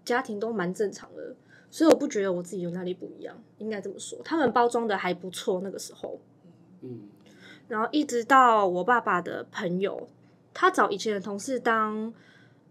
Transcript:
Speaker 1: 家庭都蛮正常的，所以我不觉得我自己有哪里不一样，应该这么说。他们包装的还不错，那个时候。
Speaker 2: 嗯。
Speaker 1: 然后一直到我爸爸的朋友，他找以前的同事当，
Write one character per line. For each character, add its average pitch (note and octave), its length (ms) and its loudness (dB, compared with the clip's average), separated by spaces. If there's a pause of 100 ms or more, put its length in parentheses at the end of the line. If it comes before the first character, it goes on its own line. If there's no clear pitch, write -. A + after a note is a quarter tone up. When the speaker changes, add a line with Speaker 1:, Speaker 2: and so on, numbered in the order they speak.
Speaker 1:
家 B3 160 0
庭 A3 180 -8
都 A3 140 -4
蛮 F#3 200 -2
正 G3+ 160 -2
常 - 240 -16
的， - 220 -14 (340)
所 - 160 2
以 D#4+ 40 8
我 C#4 60 10
不 C#4+ 120 -2
觉 G#3 140 -2
得 G3 100 2
我 F3+ 100 -2
自 F3 140 -10
己 F#3 60 -6
有 F3 100 -4
哪 F#3 120 -8
里 F3+ 100 -4
不 - 240 -12
一 - 60 -18
样， - 180 -16 (180)
应 G#3+ 100 -8
该 G#3 100 -4
这 F#3+ 100 -8
么 - 80 -12
说。 - 280 -14
他 D#4 100 -4
们 C4+ 160 2
包 A#3+ 160 4
装 A#3+ 180 0
的 G3+ 120 0
还 F#3 160 -2
不 F3+ 160 -8
错， F#3 320 -4
那 G3 80 -8
个 - 100 -12
时 - 140 -14
候。 - 260 -12 (640)
Speaker 2:
嗯。 A#2+ 260 -14 (640)
Speaker 1:
然 G#3+ 120 -2
后 A3+ 120 0
一 D4+ 100 4
直 A#3 220 -2
到 A#3 420 8
我 F3+ 160 0
爸 A#3+ 160 4
爸 F#3+ 220 0
的 - 300 -8
朋 F3+ 280 -4
友， - 300 -4 (440)
他 F4+ 160 4
找 B3+ 200 2
以 G3+ 80 -4
前 G#3+ 160 -2
的 G3+ 80 -2
同 G3+ 180 -8
事 B3+ 200 -4
当， A3 540 0 (580)